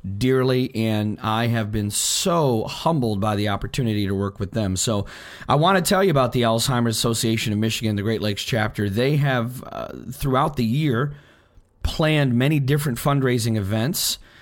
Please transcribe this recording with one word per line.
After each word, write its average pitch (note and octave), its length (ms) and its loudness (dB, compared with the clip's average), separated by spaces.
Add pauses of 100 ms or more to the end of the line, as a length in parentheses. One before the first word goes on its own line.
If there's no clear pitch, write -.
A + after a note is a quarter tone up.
(180)
dearly, B2+ 580 2
and G#2+ 460 0
I A2 260 -2
have A2+ 240 0
been G#2 200 -2
so C#3+ 720 0
humbled A#2+ 580 -2
by G#2+ 140 0
the G#2 140 0
opportunity G#2 580 -2
to G2 80 -2
work G2 240 -4
with G2 120 -6
them. G2 240 0
So G2+ 300 0 (420)
I C#3 80 4
wanna F3+ 260 4
tell F#3+ 220 2
you G3 60 4
about C3+ 220 2
the B2 100 2
Alzheimer's A#2 560 2
Association A2+ 560 0
of G#2 60 0
Michigan, A2 360 0
the G2+ 60 -2
Great G#2 200 -2
Lakes G#2 220 -2
chapter. G#2+ 460 -2
They B2+ 280 2
have, B2+ 460 -2
uh, - 260 -10 (220)
throughout C#3+ 440 0
the B2+ 100 0
year, C#3+ 480 0 (680)
planned D3+ 500 2
many C#3+ 260 4
different C#3+ 380 0
fundraising B2 600 0
events. A2 600 -2 (240)